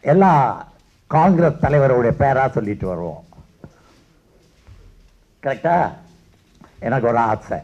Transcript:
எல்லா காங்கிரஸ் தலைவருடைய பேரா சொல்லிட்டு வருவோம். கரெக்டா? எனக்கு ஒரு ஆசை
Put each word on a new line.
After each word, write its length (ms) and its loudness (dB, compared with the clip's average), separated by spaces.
எல்லா 640 2
காங்கிரஸ் 560 2
தலைவருடைய 560 2
பேரா 320 0
சொல்லிட்டு 360 -6
வருவோம். 380 -8
கரெக்டா? 480 -2
எனக்கு 300 -2
ஒரு 100 0
ஆசை 460 -4